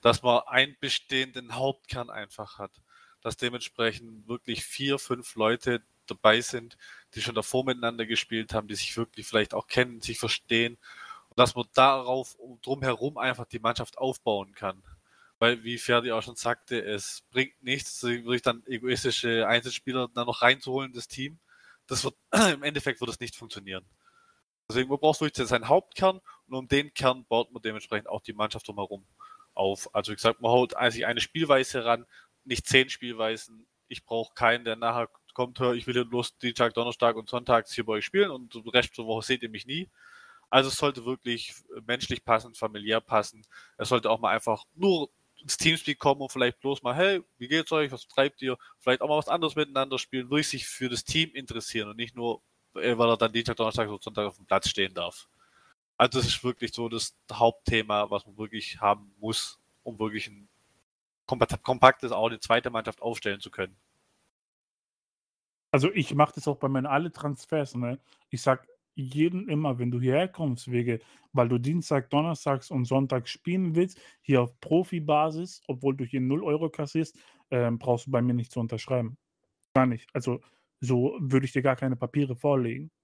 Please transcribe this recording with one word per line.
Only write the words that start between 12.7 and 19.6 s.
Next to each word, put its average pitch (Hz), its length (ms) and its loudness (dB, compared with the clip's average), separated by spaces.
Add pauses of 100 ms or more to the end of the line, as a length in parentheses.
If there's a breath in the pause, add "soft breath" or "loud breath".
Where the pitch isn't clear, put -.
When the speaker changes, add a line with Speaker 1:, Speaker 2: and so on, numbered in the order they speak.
Speaker 1:
einfach 120 280 -2
die 117 140 -10
Mannschaft 113 380 -2
aufbauen 104 560 -2
kann. 95 300 -8 (560 soft breath)
Weil, 117 240 4
wie 117 140 -6
Ferdi 120 340 2
auch 113 120 0
schon 120 120 -14
sagte, 120 460 -2
es 101 500 -8
bringt 131 320 -2
nichts, 135 380 -6
sich 120 240 -4
wirklich 120 160 0
dann 120 240 -2
egoistische 117 840 -2
Einzelspieler 123 680 -2